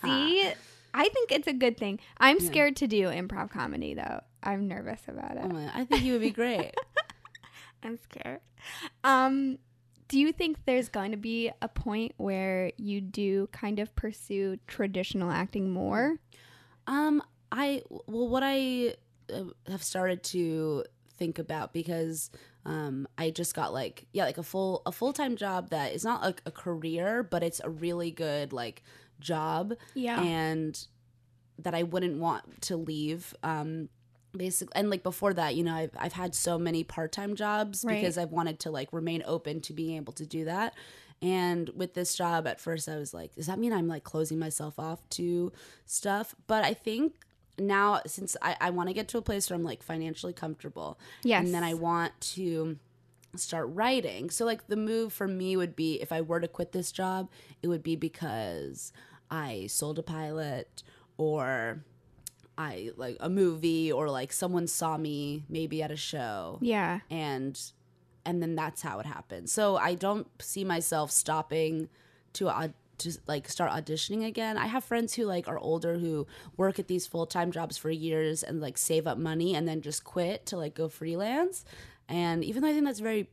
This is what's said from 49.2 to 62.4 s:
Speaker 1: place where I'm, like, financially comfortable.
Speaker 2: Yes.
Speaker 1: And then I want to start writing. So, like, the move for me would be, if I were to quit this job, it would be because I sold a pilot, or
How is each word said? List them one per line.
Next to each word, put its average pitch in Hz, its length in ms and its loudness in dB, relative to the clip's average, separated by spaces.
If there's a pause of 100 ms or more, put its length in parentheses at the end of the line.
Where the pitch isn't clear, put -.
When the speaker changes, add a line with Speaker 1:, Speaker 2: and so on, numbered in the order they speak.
Speaker 1:
place 202 280 -2
where 180 60 -2
I'm, 170 80 0
like, 143 180 -4
financially 160 520 -6
comfortable. 151 680 -8 (240)
Speaker 2:
Yes. 202 220 6
Speaker 1:
And 175 80 2
then 170 100 2
I 165 100 0
want 170 460 2
to 160 580 -2 (600)
start 160 340 -4
writing. 175 580 0
So, - 140 -2
like, 226 240 -2
the 208 80 0
move 220 380 0
for 196 120 -2
me 185 300 0
would 175 180 2
be, 160 280 0
if 147 100 -6
I 165 80 0
were 165 220 0
to 170 80 -2
quit - 240 -6
this 180 180 -2
job, 185 380 -2 (340)
it 170 60 0
would 165 120 0
be 160 140 0
because 107 960 -4 (400)
I 117 360 -6
sold 151 300 -2
a 165 60 -2
pilot, 156 800 -6 (320)
or 135 720 0 (720)